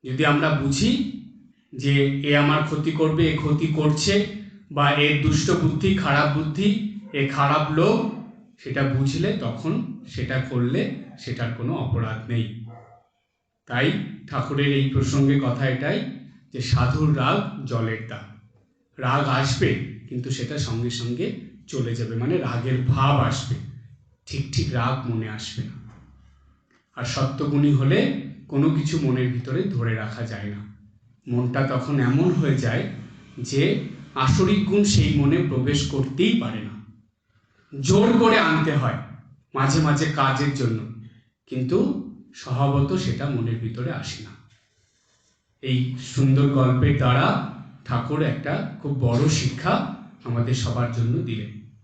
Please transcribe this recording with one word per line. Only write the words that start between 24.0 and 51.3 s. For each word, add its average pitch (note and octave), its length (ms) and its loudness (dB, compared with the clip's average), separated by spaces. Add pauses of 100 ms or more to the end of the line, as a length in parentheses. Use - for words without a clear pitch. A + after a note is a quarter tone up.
ঠিক - 280 -6
ঠিক - 200 0
রাগ A#2+ 380 -2
মনে A2 180 -4
আসবে G#2+ 340 -8
না। - 80 -8 (1200)
আর B2 80 -6
সত্যগুণী C#3+ 680 0
হলে F3 500 2 (260)
কোনো D3 220 2
কিছু D3+ 340 0
মনের B2+ 300 0
ভিতরে C3+ 300 -4
ধরে A#2 320 -2
রাখা A2 260 -8
যায় G#2 340 -8
না। G2+ 100 -12 (640)
মনটা B2 340 0
তখন C3+ 380 0
এমন C#3+ 320 4
হয়ে C#3 260 2
যায় A#2 320 -2 (480)
যে D3+ 440 0 (340)
আসরিক F#3 500 4
গুণ G3+ 180 4
সেই D#3 360 4
মনে C#3+ 180 4
প্রবেশ C#3 540 0
করতেই C#3+ 500 2
পারে G#2+ 200 -6
না, - 200 -12 (1000)
জোর G#3 380 6
করে A3 200 6
আনতে D#3 340 2
হয় B2+ 240 0 (580)
মাঝে C#3+ 260 2
মাঝে D3+ 240 2
কাজের C#3 480 0
জন্য, A2 260 -2 (680)
কিন্তু B2+ 600 -2 (280)
স্বভাবত C#3 580 0
সেটা C#3+ 360 -2
মনের A2+ 260 -2
ভিতরে A#2 360 -6
আসে - 320 -10
না। - 60 -18 (1300)
এই B2+ 380 0
সুন্দর C3+ 500 2
গল্পের B2+ 480 4
দ্বারা C3 560 2 (320)
ঠাকুর B2 380 -2
একটা - 580 -2
খুব C#3 180 -4
বড় B2 300 4
শিক্ষা - 680 0 (280)
আমাদের A#2+ 300 0
সবার A#2+ 380 0
জন্য A#2 260 0
দিলেন। G#2 440 -6 (220)